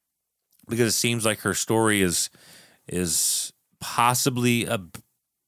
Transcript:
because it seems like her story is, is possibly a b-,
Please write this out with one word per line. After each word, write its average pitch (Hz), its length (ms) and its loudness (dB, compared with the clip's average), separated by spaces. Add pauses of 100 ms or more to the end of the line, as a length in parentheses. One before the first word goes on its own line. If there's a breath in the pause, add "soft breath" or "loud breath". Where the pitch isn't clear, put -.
(680)
because 113 180 2
it 101 100 0
seems 117 280 0
like 107 160 -2
her 98 120 0
story 110 480 2
is, 87 280 0 (580 loud breath)
is - 640 -2 (300)
possibly 120 840 0
a 113 120 -4
b-, 87 240 -16 (460)